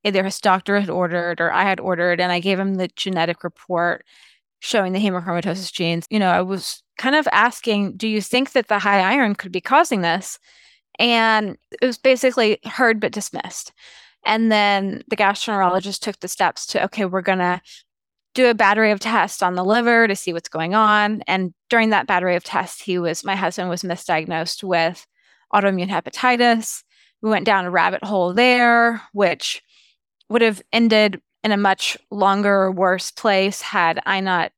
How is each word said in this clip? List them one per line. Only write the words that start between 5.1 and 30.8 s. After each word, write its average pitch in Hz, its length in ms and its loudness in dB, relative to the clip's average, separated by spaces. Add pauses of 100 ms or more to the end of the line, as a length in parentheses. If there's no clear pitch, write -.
genes. 170 380 -4
You 220 100 -2
know, 190 120 2
I 175 100 2
was 185 420 -6 (140)
kind 269 180 0
of 302 160 2
asking, 208 680 0
"Do 226 100 -4
you 214 140 -2
think 254 300 -2
that 240 160 0
the 208 100 0
high 202 220 2
iron 208 340 2
could 185 180 -12
be 180 80 -4
causing 269 400 2
this?" 170 380 -2 (600)
And 226 600 2 (240)
it - 20 2
was 247 140 -2
basically 247 680 2
heard 226 340 0
but 214 140 -2
dismissed. - 600 -10 (520)
And 220 260 2
then 202 580 2
the 208 80 -4
gastroenterologist 196 840 0
took - 200 -8
the 180 80 -10
steps - 400 -2
to, - 160 -2
"Okay, 202 200 -4
we're 185 160 -2
gonna 180 400 0 (760)
do 254 140 4
a 233 60 4
battery 208 360 4
of 202 80 0
tests 208 440 -2
on 180 140 0
the 180 80 -2
liver 233 440 4
to 196 80 0
see - 160 -6
what's 165 160 -8
going 165 260 -4
on." 214 520 2
And 185 260 -2 (160)
during 220 220 4
that 190 160 2
battery 180 280 0
of 180 100 -2
tests, - 380 -6
he 180 160 -2
was, 170 260 -4
my 196 120 -2
husband 185 320 -4
was 175 140 -6
misdiagnosed 165 800 -4
with 170 420 -2 (460)
autoimmune 190 380 0
hepatitis. 240 920 0 (380)
We 214 80 -4
went 190 160 0
down 190 220 2
a 175 40 -4
rabbit 185 340 0
hole 185 280 0
there, 233 680 4 (100)
which 196 500 -2 (680)
would 233 120 2
have 220 200 0 (100)
ended 214 480 2 (240)